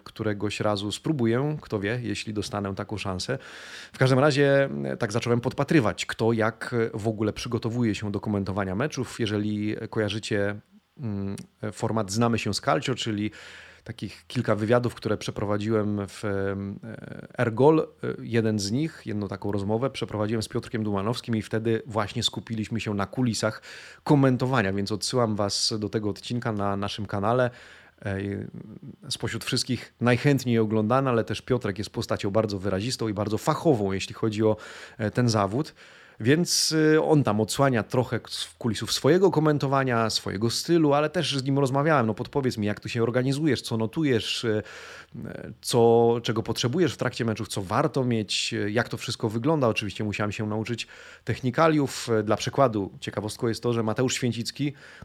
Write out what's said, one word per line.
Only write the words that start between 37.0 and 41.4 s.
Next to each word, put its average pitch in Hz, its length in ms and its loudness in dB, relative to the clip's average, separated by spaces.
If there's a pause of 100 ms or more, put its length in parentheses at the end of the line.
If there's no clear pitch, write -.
on 147 220 6
tam 107 180 2
odsłania 123 420 2
trochę 123 360 -2
k-, - 120 -12
z - 140 -6 (120)
kulisów 110 360 -2
swojego 175 380 6
komentowania, 135 800 2
swojego 101 400 -2
stylu, 156 440 4
ale 151 160 2
też 143 280 -2
z 131 60 -2